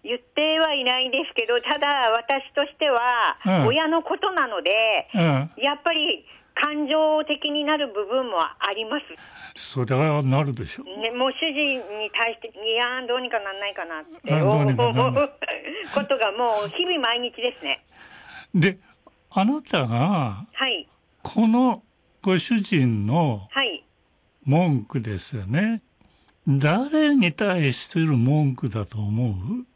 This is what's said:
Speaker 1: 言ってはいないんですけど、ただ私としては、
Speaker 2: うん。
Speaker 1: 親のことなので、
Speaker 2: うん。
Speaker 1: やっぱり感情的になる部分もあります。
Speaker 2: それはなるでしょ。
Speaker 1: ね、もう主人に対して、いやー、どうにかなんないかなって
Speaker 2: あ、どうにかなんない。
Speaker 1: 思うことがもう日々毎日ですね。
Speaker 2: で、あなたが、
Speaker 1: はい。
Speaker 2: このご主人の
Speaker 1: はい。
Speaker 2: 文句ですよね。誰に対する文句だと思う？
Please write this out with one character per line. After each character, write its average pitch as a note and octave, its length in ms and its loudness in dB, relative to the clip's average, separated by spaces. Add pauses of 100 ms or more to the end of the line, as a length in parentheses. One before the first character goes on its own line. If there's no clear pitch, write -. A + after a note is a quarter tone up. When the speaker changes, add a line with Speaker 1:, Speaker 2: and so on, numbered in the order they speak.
Speaker 1:
言 A#3 160 -6
っ - 20 -10
て D#4 400 0
は D#4 140 2
い C4+ 100 -2
な B3+ 160 0
い C4 80 -2
ん - 20 -4
で A#3 160 0
す - 80 -16
け A3+ 120 -2
ど、 A#3+ 160 2
た C#4+ 180 -2
だ C#4 320 2
私 C4 400 -2
と C#4+ 100 0
し C#4+ 160 -4
て B3 120 2
は、 A#3+ 540 2
Speaker 2:
う F#3+ 60 2 (140)
ん。 - 40 4
Speaker 1:
親 D#4 200 2
の D#4+ 140 2
こ - 160 -4
と G4 140 -2
な D4+ 140 0
の G#3 160 -4
で、 G#3 520 2
Speaker 2:
う G#3+ 40 0
ん。 D3+ 380 2
Speaker 1:
や C#4 160 0
っ C#4+ 100 -6
ぱ E4+ 120 0
り D4+ 300 -2 (300)
感 D4 320 -2
情 D#4 380 4
的 D4 260 -4
に D4 140 -2
な D4+ 120 2
る C#4+ 120 -2
部 G3+ 180 -4
分 B3 240 -2
も F3+ 100 0
あ D#3 160 -2 (160)
り A3 120 -6
ま C4 160 -4
す。 - 40 -18 (520)
Speaker 2:
そ - 280 -6
れ B2+ 120 0
は D3+ 260 2
な C3+ 220 2
る C#3 100 -2
で A#2 120 -8
し - 120 -14
ょ。 C4+ 60 -14
Speaker 1:
ね、 G#3+ 260 -6
も B3 160 -2
う C4 60 0
主 D#4+ 200 -4
人 C#4 260 -2 (200)
に G#3+ 140 -6
対 A#3 220 -2
し - 60 -18
て、 A3+ 80 -14
い A3 280 -6
や B3 240 -2
ー、 B3 80 -10
ど A#3+ 80 -2
う B3+ 40 -2
に B3+ 100 -8
か A3+ 100 -2
な G3 120 -8
ん G3 60 -10
な G3+ 100 -6
い G3 60 -10
か F3+ 100 -8
な D#3+ 160 -10
っ D#3 40 -16
て - 280 -8
Speaker 2:
あ、 D#3 60 2
ど D3 220 4
う C#3+ 40 2
に C3 120 2
か A#2+ 80 2
な A#2 80 2
ん - 20 -4
な C3 80 2
い。 C3 40 4
Speaker 1:
思 B2+ 160 2
う C#3+ 80 0 (600)
こ C#4+ 120 0
と C4+ 140 0
が G#3+ 120 0
も G#3+ 360 0
う - 20 -8
日 F4 180 -4
々 F4 140 -2
毎 A#3+ 200 0
日 A#3+ 220 -6
で B3 160 -2
す D#4 60 -16
ね。 C4+ 200 -6 (680)
Speaker 2:
で、 F#3 240 2 (520)
あ F#3+ 140 2
な C#4+ 160 2
た C#3+ 260 0
が、 B2 680 0
Speaker 1:
は C4+ 160 -4
い。 F#3+ 180 -6 (360)
Speaker 2:
こ A3+ 260 2
の B3 340 4 (400)
ご F#3 160 2
主 A3+ 220 0
人 B2 460 2
の A#2+ 440 0
Speaker 1:
は C4+ 140 -2
い。 G3 200 -8 (600)
Speaker 2:
文 C#3+ 400 4
句 C3+ 160 -4
で G#2+ 180 -6
す - 160 -10
よ G2 120 -6
ね。 G3+ 360 0 (640)
誰 C4 720 4
に F3 160 4
対 F3+ 400 2
す - 260 -4
る D#3 180 4
文 C#3 380 4
句 B2 140 -4
だ G#2 180 -4
と G#2+ 120 -8
思 G#2+ 320 0
う？ C#3+ 460 -6